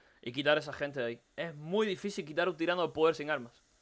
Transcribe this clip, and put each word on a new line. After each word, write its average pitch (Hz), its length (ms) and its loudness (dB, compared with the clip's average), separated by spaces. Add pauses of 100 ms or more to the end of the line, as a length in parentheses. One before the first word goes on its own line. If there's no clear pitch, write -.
(220)
y 123 120 -6
quitar 147 240 4
a - 40 0
esa 143 120 -8
gente 143 280 -4
de 117 40 0
ahí. 117 160 -4 (160)
Es 160 180 -6
muy 175 320 0
difícil 190 380 -4
quitar 160 220 0
a 180 40 2
un 156 60 -12
tirano 175 240 2
del 147 100 2
poder 160 240 4
sin 151 140 -6
armas. 127 340 -4 (180)